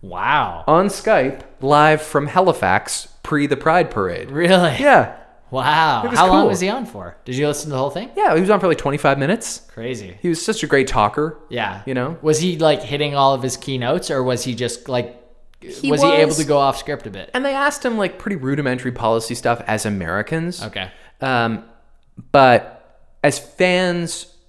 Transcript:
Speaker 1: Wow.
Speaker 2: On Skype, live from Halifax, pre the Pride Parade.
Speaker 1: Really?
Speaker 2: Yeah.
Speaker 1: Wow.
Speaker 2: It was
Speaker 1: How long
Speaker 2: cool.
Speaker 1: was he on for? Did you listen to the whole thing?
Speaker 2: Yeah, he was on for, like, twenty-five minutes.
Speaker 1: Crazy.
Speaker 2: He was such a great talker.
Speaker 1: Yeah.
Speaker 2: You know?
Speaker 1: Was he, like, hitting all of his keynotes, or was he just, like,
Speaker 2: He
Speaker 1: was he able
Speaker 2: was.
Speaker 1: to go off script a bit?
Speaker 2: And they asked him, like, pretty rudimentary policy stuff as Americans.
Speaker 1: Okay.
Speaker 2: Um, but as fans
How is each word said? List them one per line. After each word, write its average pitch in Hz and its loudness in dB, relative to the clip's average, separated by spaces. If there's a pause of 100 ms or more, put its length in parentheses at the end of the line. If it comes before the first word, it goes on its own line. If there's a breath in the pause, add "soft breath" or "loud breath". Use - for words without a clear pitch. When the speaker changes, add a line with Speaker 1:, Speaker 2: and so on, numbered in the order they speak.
Speaker 1:
Wow. 95 -2
Speaker 2:
On 175 4
Skype, 165 -2 (200)
live 151 4
from 147 -2
Halifax, 139 0 (160)
pre 143 -2
the 139 0
Pride 160 2
Parade. 90 -4
Speaker 1:
Really? 170 2
Speaker 2:
Yeah. 226 4 (360)
Speaker 1:
Wow. 139 0
Speaker 2:
It 117 -4
was 151 0
Speaker 1:
How 180 6
long 185 6
Speaker 2:
cool. - 4
Speaker 1:
was 175 -2
he 180 -2
on 240 -4
for? 87 -14 (100)
Did 123 -8
you 143 0
listen 147 -4
to 139 -6
the - -2
whole 135 0
thing? 196 -8
Speaker 2:
Yeah, 381 2
he 165 4
was 190 0
on 208 4
for, 190 0
like, 160 2
twenty-five 143 0
minutes. 160 -4 (120)
Speaker 1:
Crazy. 113 -10
Speaker 2:
He 180 -2
was 160 -2
such 220 -4
a 156 -4
great 135 2
talker. 139 0 (120)
Speaker 1:
Yeah. 101 -6
Speaker 2:
You 131 -8
know? 131 -4
Speaker 1:
Was 156 0
he, 180 -2
like, 151 2
hitting 143 -4
all 139 4
of 127 -4
his 123 -4
keynotes, 135 -4
or 139 -2
was 127 -2
he 127 -4
just, 120 -6
like, 123 -4 (460)
Speaker 2:
He - -8
Speaker 1:
was 277 2
he 277 6
able 285 6
Speaker 2:
was. 151 0
Speaker 1:
to 160 0
go 143 2
off 139 2
script 143 -10
a - -12
bit? 95 -14
Speaker 2:
And 254 -2
they 277 0
asked 285 -2
him, 233 -2
like, 196 -4
pretty 202 -6
rudimentary 131 -4
policy 113 0
stuff - -2
as 110 -2
Americans. 107 -4
Speaker 1:
Okay. 95 -10 (300 soft breath)
Speaker 2:
Um, 117 0 (680)
but - 4 (240)
as 147 2
fans 180 -2 (160)